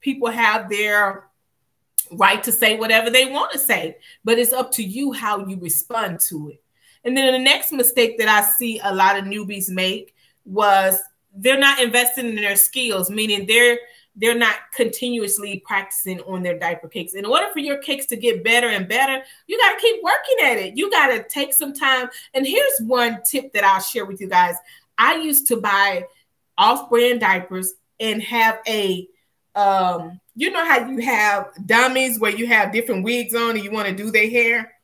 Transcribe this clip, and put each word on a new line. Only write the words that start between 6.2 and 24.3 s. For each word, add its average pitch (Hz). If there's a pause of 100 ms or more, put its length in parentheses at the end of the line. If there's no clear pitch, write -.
it. - (400)
And 254
then 269
the 254
next 269
mistake 247
that 220
I 214
see 220
a 196
lot 190
of 196
newbies 196
make 185 (280)
was 196 (360)
they're 247
not 277
investing 240
in 220
their 208
skills, 202
meaning 208
they're, 240 (380)
they're 220
not 226 (180)
continuously 214
practicing 196
on 185
their 175
diaper 170
cakes. 180
In 196
order 302
for 311
your 285
cakes 277
to 240
get 220
better 233
and 196
better, 262 (220)
you 440
gotta 392
keep 453
working 494
at 240
it. 196
You 359
gotta 277
take 277
some 285
time. 262 (240)
And 269
here's 523
one 240
tip -
that 202
I'll 196
share 208
with 196
you 196
guys. 180 (420)